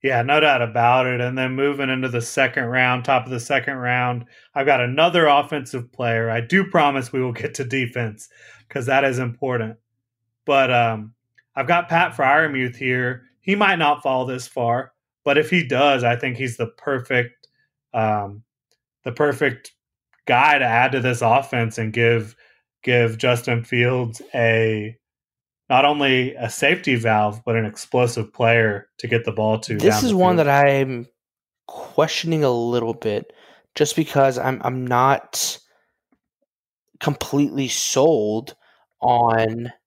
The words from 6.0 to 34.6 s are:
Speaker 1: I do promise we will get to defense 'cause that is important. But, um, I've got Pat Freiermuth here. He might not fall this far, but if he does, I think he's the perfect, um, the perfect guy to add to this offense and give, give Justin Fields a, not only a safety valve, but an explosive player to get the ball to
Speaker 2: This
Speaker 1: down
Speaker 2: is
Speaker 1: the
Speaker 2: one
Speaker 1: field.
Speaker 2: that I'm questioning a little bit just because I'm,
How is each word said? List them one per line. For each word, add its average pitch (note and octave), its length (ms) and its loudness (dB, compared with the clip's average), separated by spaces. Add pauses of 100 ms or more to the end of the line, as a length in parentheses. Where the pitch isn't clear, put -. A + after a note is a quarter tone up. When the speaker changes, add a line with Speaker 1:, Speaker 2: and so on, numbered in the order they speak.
Speaker 1:
I A#2 120 -2
do F#3 220 0
promise C#3+ 480 0
we C3 100 -2
will B2+ 100 -4
get A#2+ 220 -8
to C3+ 100 -6
defense A#2+ 640 -6 (400)
'cause C3 180 -6
that C#3 180 2
is C3 140 0
important. A#2+ 600 -4 (640)
But, C3+ 260 4
um, A2+ 440 0 (420)
I've C3+ 100 -4
got E3+ 220 0
Pat E3 240 0
Freiermuth C3+ 640 0
here. B2+ 460 -4 (180)
He G3 160 -2
might G3 200 2
not D3 260 0
fall C3 240 -2
this B2+ 200 -8
far, A#2+ 460 -4 (320)
but C#3+ 140 4
if D#3 120 0
he E3+ 160 0
does, C3 380 2
I A#2+ 100 2
think B2 220 -6
he's B2 200 -6
the A#2 100 -4
perfect, B2 800 -4 (460)
um, G#2+ 500 -2 (580)
the B2+ 100 -8
perfect C#3 600 -2 (540)
guy C#3 320 4
to C3+ 60 0
add A#2+ 280 2
to C3+ 80 -2
this B2 220 -2
offense A#2+ 560 0
and A2 140 -4
give, A#2 440 0 (460)
give A#2 360 2
Justin A#2+ 460 -2
Fields B2 560 -2 (140)
a, A2+ 600 0 (720)
not C3 160 4
only C#3 520 2
a A#2+ 120 -6
safety C#3+ 460 0
valve, A2 500 0
but A#2 120 -2
an A2 80 0
explosive A#2 680 -4
player A2+ 560 0 (100)
to A#2 100 -12
get A2+ 160 0
the G#2+ 80 -4
ball A2 260 0
to A2 180 -8
Speaker 2:
This D3 200 2
Speaker 1:
down G#2+ 80 0
Speaker 2:
is B3 60 0
Speaker 1:
the G3+ 60 2
Speaker 2:
one F3+ 200 4
Speaker 1:
field. D#3+ 100 2
Speaker 2:
that C#3+ 200 4
I'm C3+ 420 0 (580)
questioning D#3+ 800 -2
a C3 60 4
little A#2 440 -2
bit A2 380 -6 (420)
just - 220 0
because C#3 420 2
I'm, C3 240 -4